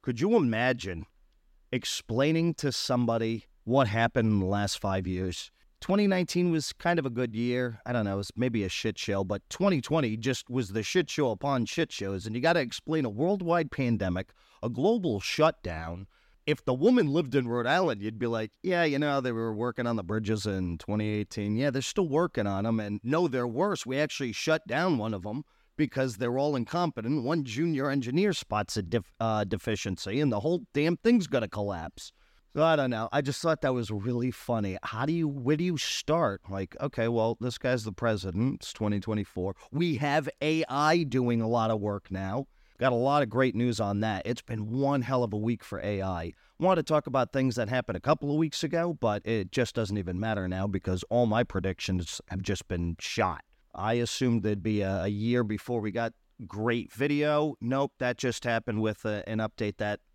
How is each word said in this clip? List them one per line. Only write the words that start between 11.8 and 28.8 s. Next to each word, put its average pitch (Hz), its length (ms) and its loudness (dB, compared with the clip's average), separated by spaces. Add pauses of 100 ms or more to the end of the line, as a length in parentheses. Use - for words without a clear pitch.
shows, 98 340 -6
and 110 80 -6
you 123 80 -2
gotta 165 200 4
explain 147 420 -2
a 117 60 0
worldwide 170 600 0
pandemic, 98 600 0 (300)
a 117 80 -2
global 151 500 2
shutdown. 90 880 0 (380)
If 147 180 -2
the 127 100 0
woman 196 340 6
lived 139 280 0
in 123 140 2
Rhode 120 180 0
Island, 143 340 2
you'd 110 160 -4
be 120 100 0
like, 110 260 -2 (100)
"Yeah, 175 220 2
you 143 120 2
know, 143 220 2
they 123 140 -2
were 113 200 -2
working 120 320 -2
on 117 120 0
the 95 80 -4
bridges 107 400 0
in 92 320 0
twenty 107 320 -2
eighteen. 104 480 -2
Yeah, 139 120 2
they're 131 120 -2
still 180 260 0
working 139 400 0
on 98 180 -2
'em, 113 140 0
and 104 240 -4
no, 156 240 2
they're 123 180 -2
worse. 151 400 -2
We 131 120 -4
actually 139 340 -2
shut 156 340 0
down 160 320 0
one 110 160 -2
of 92 120 -8
'em 120 180 -8 (320)
because 131 400 -2
they're 120 220 -2
all 147 180 0
incompetent. 120 680 -2
One 156 180 0
junior 139 460 0
engineer 143 420 2
spots - 460 -2
a 104 60 -2